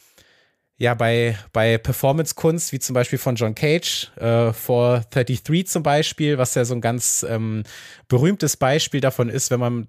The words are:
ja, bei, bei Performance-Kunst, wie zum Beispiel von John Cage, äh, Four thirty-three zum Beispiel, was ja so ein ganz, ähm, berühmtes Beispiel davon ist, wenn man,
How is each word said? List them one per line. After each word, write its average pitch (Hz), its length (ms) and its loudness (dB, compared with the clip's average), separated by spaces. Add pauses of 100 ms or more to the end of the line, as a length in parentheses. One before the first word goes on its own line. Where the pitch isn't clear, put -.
(840)
ja, 120 120 2
bei, 117 420 2 (160)
bei 113 240 4
Performance-Kunst, 156 960 0
wie 135 60 -6
zum - 160 -6
Beispiel 123 240 0
von 127 160 -2
John 110 200 0
Cage, - 640 -2
äh, 117 380 2
Four 120 560 2
thirty-three 139 540 0
zum 170 180 -2
Beispiel, 147 560 0
was 127 160 0
ja 127 100 2
so 123 100 -4
ein 120 60 -4
ganz, 117 480 -2
ähm, 110 360 -4 (440)
berühmtes 156 480 2
Beispiel 139 460 0
davon 127 260 0
ist, - 220 -4
wenn 120 100 0
man, 120 280 -2